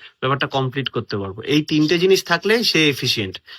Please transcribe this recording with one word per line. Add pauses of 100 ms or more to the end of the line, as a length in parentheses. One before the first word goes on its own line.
(200)
ব্যাপারটা
কমপ্লিট
করতে
পারবো।
এই
তিনটে
জিনিস
থাকলে
সে
এফিসিয়েন্ট, (160)